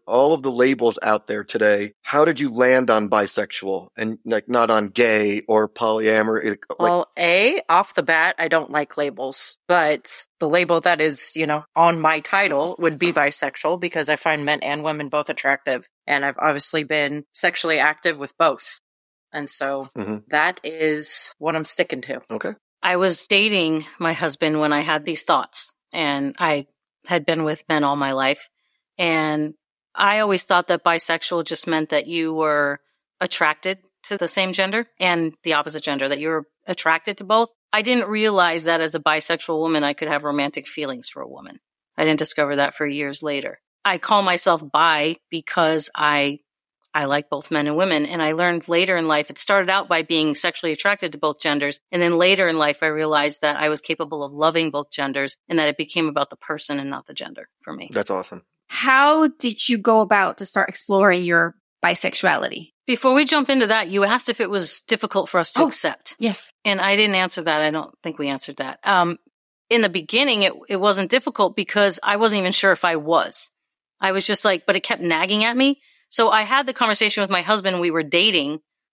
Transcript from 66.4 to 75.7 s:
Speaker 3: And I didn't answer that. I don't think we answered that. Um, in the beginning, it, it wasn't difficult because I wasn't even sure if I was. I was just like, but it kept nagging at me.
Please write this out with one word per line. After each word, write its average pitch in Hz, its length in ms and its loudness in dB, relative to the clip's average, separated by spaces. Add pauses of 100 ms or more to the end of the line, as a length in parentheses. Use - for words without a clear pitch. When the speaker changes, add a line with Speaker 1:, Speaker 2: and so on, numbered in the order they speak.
Speaker 3:
And 196 160 0
I 196 160 2
didn't 208 200 2
answer 185 260 -2
that. 156 200 2
I 151 80 2
don't 151 220 -6 (100)
think 160 160 -8
we 143 100 -4
answered 139 280 -8
that. - 280 -10
Um, 175 340 2 (520)
in 233 120 4
the 208 60 2
beginning, 208 540 0
it, 190 100 2 (160)
it 202 80 -2
wasn't 190 340 2
difficult 233 460 0
because 202 460 0
I 202 140 0
wasn't 214 240 2
even 185 120 0
sure 196 200 4
if 170 120 0
I 165 120 2
was. 151 540 -2 (500)
I 190 120 2
was 190 140 -2
just 208 180 0
like, 190 220 0
but 202 100 4
it 196 80 -2
kept - 180 -2
nagging 175 420 0
at 233 120 0
me. 269 240 2 (280)